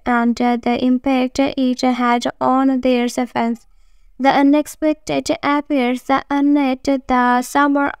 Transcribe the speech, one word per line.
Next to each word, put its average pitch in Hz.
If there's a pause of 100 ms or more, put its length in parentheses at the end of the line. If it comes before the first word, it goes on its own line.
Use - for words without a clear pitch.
and 233
the 240
impact 254
it 262
had 240 (140)
on 262
their 247
fans. 233 (540)
The 262
unexpected 294 (120)
appears 285
at 269 (560)
the 247
summer 285